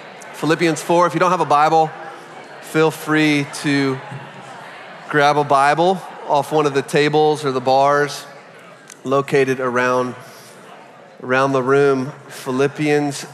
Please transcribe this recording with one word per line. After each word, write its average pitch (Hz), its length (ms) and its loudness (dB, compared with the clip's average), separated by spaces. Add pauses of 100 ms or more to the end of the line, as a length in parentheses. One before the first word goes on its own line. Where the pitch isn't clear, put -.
(340)
Philippians 160 480 0
four, 175 260 2
if 160 60 -2
you 165 80 -2
don't 180 100 4
have 180 80 0
a 160 60 2
Bible, 156 440 4 (720)
feel 156 320 0
free 151 560 0 (140)
to 139 360 0 (1080)
grab 147 300 2
a 147 80 2
Bible 147 520 4 (300)
off 147 240 0
one 151 140 2
of 139 80 0
the 139 80 0
tables 147 640 0
or 131 80 -2
the 131 80 -2
bars 139 640 2 (800)
located 135 560 0
around, 123 520 0 (1080)
around 131 300 2
the 131 100 2
room. 139 480 2 (160)
Philippians 147 1080 -2